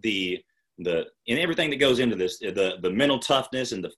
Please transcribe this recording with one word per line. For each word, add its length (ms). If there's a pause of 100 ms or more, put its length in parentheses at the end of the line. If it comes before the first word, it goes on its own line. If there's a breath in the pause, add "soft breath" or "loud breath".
the 400 (360)
the, 260 (240)
and 100
everything 320
that 60
goes 220
into 180
this, 220
the, 420
the 100
mental 280
toughness 540
and 100
the 160